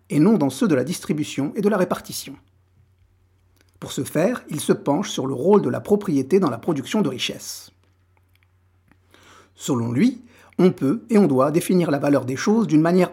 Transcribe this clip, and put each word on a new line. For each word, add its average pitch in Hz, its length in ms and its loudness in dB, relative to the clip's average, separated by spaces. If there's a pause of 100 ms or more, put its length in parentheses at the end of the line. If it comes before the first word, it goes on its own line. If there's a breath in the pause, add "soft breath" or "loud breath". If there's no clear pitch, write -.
(100)
et 147 80 0
non 190 200 6
dans 143 120 2
ceux 226 180 -2
de 156 60 4
la 127 100 2
distribution 147 720 -4
et 233 60 -6
de 196 80 2
la 214 80 2
répartition. - 600 -6 (1400)
Pour - 120 -12
ce 143 100 -6
faire, 190 480 -2
il 143 100 -6
se - 120 -2
penche 156 380 -2
sur 135 160 -6
le 135 80 -6
rôle 170 280 2
de 143 60 -2
la 123 120 -4
propriété 185 600 0
dans 165 100 0
la 117 80 -6
production 165 420 -4
de 156 80 0
richesse. - 600 -10 (1800 soft breath)
Selon 120 380 -4
lui, 208 300 0 (360 soft breath)
on 180 140 6
peut 147 380 -2
et 220 80 4
on 196 80 6
doit 143 260 2
définir 170 380 0
la - 80 0
valeur 139 260 0
des 131 120 -6
choses 214 300 2
d'une 151 140 4
manière 175 320 2